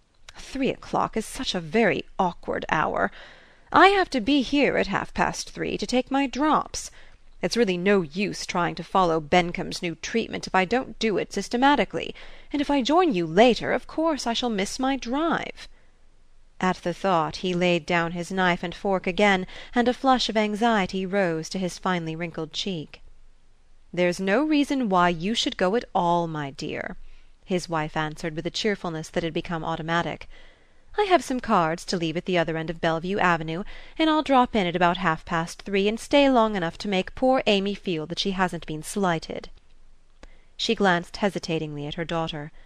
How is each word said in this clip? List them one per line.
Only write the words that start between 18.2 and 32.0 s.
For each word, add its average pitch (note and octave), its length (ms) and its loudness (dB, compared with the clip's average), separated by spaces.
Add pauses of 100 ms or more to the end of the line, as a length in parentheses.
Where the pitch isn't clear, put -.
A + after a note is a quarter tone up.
knife F#3 300 2
and E3+ 120 -8
fork F#3+ 320 -2
again, F#3+ 400 4 (280)
and A#3+ 120 4
a B3 60 2
flush B3+ 380 2
of G3+ 60 0
anxiety G#3 680 2
rose F3 460 0
to F#3+ 80 -6
his F#3 200 -4
finely E3 380 -2
wrinkled D#3+ 380 -8
cheek. - 480 -6 (920)
"There's F3 260 2
no G3 240 2
reason C#4+ 460 2
why F3+ 220 6
you F3 240 -2
should - 240 -2
go F#3+ 180 2
at B3 80 -2 (100)
all, F3 320 2
my D3+ 260 -6
dear," - 440 -8 (480)
his F3+ 240 -2
wife D#3 300 -2
answered D#3 360 -6
with E3 120 -6
a E3+ 40 -2
cheerfulness F3 600 -4
that F3+ 120 -2
had E3 120 -4
become E3 280 -4
automatic. D#3+ 640 -2 (720)
"I G#4 60 4
have F4+ 180 4
some B3+ 180 -4
cards E3+ 440 2
to - 140 -2
leave D#3+ 180 -2